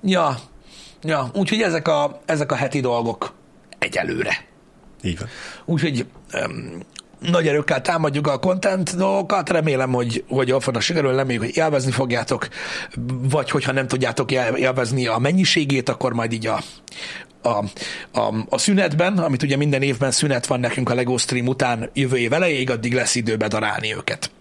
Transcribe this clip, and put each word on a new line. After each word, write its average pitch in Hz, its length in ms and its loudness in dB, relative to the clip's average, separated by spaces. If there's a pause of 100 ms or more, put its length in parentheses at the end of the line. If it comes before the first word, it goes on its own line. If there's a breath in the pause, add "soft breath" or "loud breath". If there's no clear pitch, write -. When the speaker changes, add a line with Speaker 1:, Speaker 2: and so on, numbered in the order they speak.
Speaker 1:
Ja, 175 320 2 (680 loud breath)
ja. 147 300 0
Úgyhogy 208 280 2
ezek 165 260 0
a, 147 380 0
ezek 147 260 0
a 139 40 2
heti 143 240 0
dolgok 120 540 -2 (460)
egyelőre. - 680 -2 (580)
Speaker 2:
Így 87 160 -2
van. 107 80 -8 (380 loud breath)
Speaker 1:
Úgyhogy, 151 400 0 (260)
öm, - 500 -6 (380)
nagy 170 280 2
erőkkel 143 340 2
támadjuk 147 460 0
a 135 120 0
content 185 560 0
dolgokat, 190 540 0
remélem, 143 420 2
hogy, 120 360 0
hogy 131 200 2
jól 131 120 4
fognak 120 220 -2
sikerülni, 139 340 2
reméljük, 127 280 0
hogy 117 140 -4
élvezni 147 340 2
fogjátok, 120 560 0 (840 loud breath)
vagy 139 220 2
hogyha 139 200 0
nem 135 160 0
tudjátok 127 440 0
él-, 123 240 0
élvezni 127 520 0
a 113 100 0
mennyiségét, 139 720 2
akkor 123 240 0
majd 117 180 0
így 113 160 -4
a, 107 120 0 (840 loud breath)
a, 104 200 2 (560 loud breath)
a, 107 140 2 (160)
a - 80 0
szünetben, 185 600 2
amit 156 260 0
ugye 139 120 2
minden 139 260 2
évben 135 300 0
szünet 135 360 0
van 131 120 2
nekünk 123 300 -2
a 123 60 2
Lego 123 220 2
stream 123 300 0
után 123 460 0
jövő 131 240 2
év 120 160 2
elejéig, 147 360 2
addig 117 240 0
lesz 123 220 2
idő 113 220 0
bedarálni 107 580 -2
őket. - 460 -6